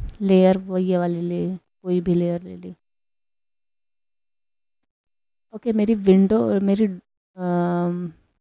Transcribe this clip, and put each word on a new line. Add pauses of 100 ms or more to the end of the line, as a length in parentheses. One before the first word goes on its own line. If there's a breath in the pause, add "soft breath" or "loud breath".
(220)
layer
वो
ये
वाली
ले,
कोई
भी
layer
ले
ली। (2750)
ओके,
मेरी
विंडो,
मेरी,
अम, (300)